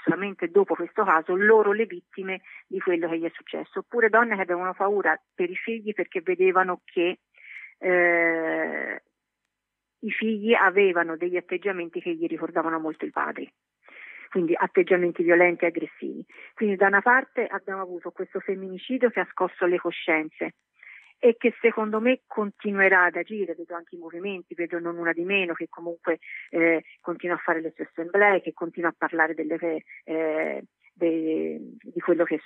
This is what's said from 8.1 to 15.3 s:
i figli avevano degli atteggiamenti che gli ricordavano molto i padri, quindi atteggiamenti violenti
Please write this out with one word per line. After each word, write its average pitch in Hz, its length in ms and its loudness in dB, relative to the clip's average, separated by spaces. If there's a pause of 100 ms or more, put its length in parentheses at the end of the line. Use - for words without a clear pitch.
i 220 100 -6
figli 220 420 0
avevano 175 640 4
degli 180 180 -2
atteggiamenti 175 640 -4
che 175 140 -4
gli 165 120 -4
ricordavano 165 520 -2
molto 156 260 -6
i 160 60 -6
padri, - 420 -8 (800)
quindi 170 260 0
atteggiamenti 175 640 2
violenti 175 420 4